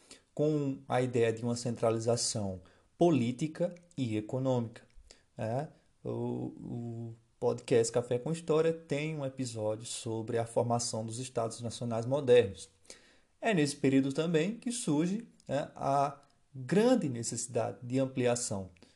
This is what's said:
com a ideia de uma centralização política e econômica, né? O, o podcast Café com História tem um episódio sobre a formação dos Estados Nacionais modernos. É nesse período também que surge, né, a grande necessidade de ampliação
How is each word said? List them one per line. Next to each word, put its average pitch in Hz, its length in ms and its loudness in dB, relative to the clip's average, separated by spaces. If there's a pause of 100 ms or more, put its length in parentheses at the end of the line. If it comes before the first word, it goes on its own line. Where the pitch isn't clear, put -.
(320)
com 147 460 0 (100)
a 123 140 2
ideia 117 280 2
de 110 120 -4
uma 120 140 0
centralização 113 1080 0 (340)
política 160 760 2 (240)
e 113 180 0
econômica, 123 640 -2 (560)
né? 123 320 -4 (340)
O, 123 520 -6 (560)
o 113 60 -16 (220)
podcast 120 540 2
Café 123 260 0
com 160 140 -4
História 165 400 2
tem 156 420 -4
um 143 120 -6
episódio 117 580 -4
sobre 113 540 -4
a 117 80 0
formação 117 580 0
dos 113 140 -8
Estados 117 420 -4
Nacionais 117 460 -4
modernos. 123 640 4 (720)
É 233 140 2
nesse 147 220 2
período 135 360 4
também 165 440 0
que 240 160 -6
surge, 180 520 0 (220)
né, 131 300 -2
a 139 420 0 (340)
grande 170 560 2
necessidade 117 720 -4
de 123 200 -2
ampliação 120 680 0 (280)